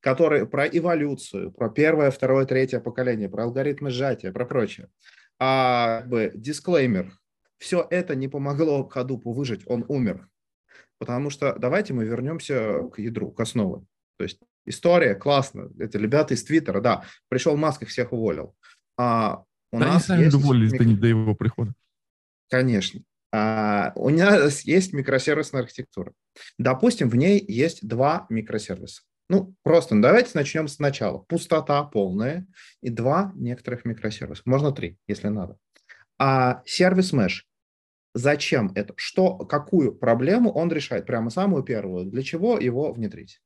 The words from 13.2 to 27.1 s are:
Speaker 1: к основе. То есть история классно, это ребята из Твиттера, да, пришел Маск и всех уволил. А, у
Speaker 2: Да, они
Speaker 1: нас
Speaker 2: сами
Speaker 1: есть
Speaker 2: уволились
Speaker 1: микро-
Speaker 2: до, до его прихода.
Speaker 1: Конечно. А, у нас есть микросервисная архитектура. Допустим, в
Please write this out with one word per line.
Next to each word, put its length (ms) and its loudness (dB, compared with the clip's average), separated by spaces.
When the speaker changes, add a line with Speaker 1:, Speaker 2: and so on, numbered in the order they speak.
Speaker 1:
к 80 -20
основе. 460 -4
То 80 -6
есть 140 -12
история 500 2
классно, 540 -2
это 180 -8
ребята 360 2
из 100 -4
Твиттера, 380 0
да, 240 0
пришел 280 2
Маск 260 -2
и 20 -12
всех 260 -6
уволил. 440 -4
А, 480 0
у 80 -4
Speaker 2:
Да, 60 4
они 80 4
Speaker 1:
нас 140 4
Speaker 2:
сами 180 4
Speaker 1:
есть 100 6
Speaker 2:
уволились 380 4
Speaker 1:
микро- 220 4
Speaker 2:
до, 60 0
до 60 4
его 280 2
прихода. 380 -4
Speaker 1:
Конечно. 520 0
А, 640 0
у 140 -2
нас 520 6
есть 300 2
микросервисная 680 -2
архитектура. 500 -12
Допустим, 520 2
в 60 0